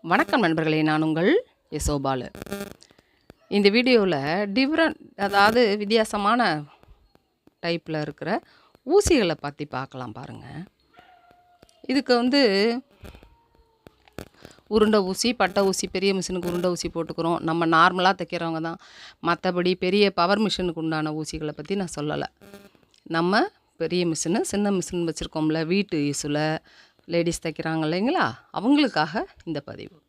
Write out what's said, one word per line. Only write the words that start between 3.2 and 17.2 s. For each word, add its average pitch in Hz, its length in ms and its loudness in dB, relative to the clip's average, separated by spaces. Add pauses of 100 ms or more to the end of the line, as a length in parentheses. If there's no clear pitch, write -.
இந்த 202 220 2
வீடியோல 220 460 2 (400)
டிஃபரண்ட், 302 420 0 (180)
அதாவது 202 460 4 (160)
வித்தியாசமான 214 640 0 (1200)
டைப்ல 165 380 -4
இருக்கிற 151 280 -8 (580)
ஊசிகளை 269 480 4 (100)
பத்தி 143 200 -8
பார்க்கலாம் 127 520 -10
பாருங்க. 117 280 -14 (1400)
இதுக்கு 262 340 2
வந்து 254 200 2 (2250)
உருண்டை 214 340 4 (100)
ஊசி, 220 220 0
பட்டை 196 300 2
ஊசி, 190 240 0
பெரிய 196 320 0
மிஷினுக்கு 175 320 -4
உருண்டை 175 240 0
ஊசி 170 140 -6
போட்டுக்கிறோம். 165 500 -2